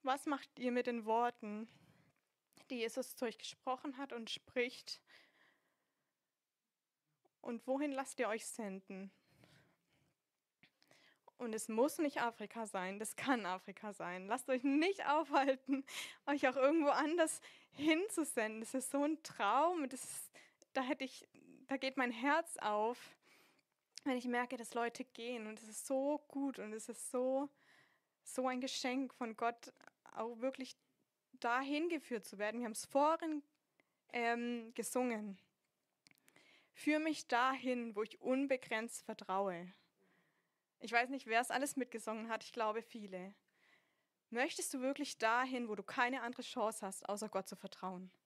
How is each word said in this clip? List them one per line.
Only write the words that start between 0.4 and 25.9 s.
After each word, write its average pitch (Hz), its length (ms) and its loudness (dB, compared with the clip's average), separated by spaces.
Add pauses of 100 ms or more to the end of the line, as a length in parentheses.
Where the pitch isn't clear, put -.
ihr 247 140 0
mit 240 140 2
den 233 200 -2
Worten, 220 600 0 (1000)
die 262 80 -4
Jesus 226 400 -4
zu - 80 -2
euch 226 140 -4
gesprochen - 580 -6
hat 269 160 -8
und 233 180 -8
spricht? - 720 -4 (2500)
Und 233 260 -8
wohin 277 260 2
lasst 269 280 -4
ihr 240 80 4
euch 220 180 -2
senden? 190 640 -8 (2250)
Und 226 160 -4
es 220 140 -4
muss 254 300 4
nicht 294 220 2
Afrika 233 460 -2
sein, 190 320 -2
das 208 180 -6
kann 240 300 2
Afrika 185 480 -6
sein. 180 320 -6
Lasst 240 240 -2
euch 254 140 4
nicht 302 420 4
aufhalten, 277 760 4 (420)
euch 285 200 4
auch 262 100 6
irgendwo 285 340 8
anders 311 500 4 (320)
hinzusenden. 294 880 2
Das 226 140 -6
ist 262 160 0
so 277 120 2
ein 302 200 2
Traum, 277 680 2
das 262 140 -10
ist, - 300 -12 (400)
da 262 100 0
hätte 269 220 -2
ich, - 220 -12 (420)
da - 80 0
geht 262 200 -2
mein 247 140 2
Herz 285 480 2
auf, 214 580 0 (880)
wenn 262 120 2
ich 247 100 -4
merke, 247 300 0
dass 233 180 -12
Leute 233 300 -2
gehen. 233 420 -8
Und 214 120 -10
es 226 100 -16
ist - 180 -10
so 277 420 0